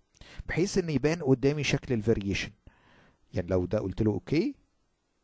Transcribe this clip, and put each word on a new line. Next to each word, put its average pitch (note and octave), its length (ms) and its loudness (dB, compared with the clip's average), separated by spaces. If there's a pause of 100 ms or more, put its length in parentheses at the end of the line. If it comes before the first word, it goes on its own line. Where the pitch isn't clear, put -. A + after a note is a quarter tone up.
(480)
بحيث F#3 300 0
ان F3 120 0
يبان D#3 340 0
قدامي C3+ 400 2
شكل - 300 -2
الفاريشن. G#2+ 580 0 (800)
يعني F2 140 -2
لو F2+ 180 2
ده G#2+ 140 -2
قلت F#2+ 220 -4
له G#2+ 100 4
اوكي، G3+ 440 -2 (680)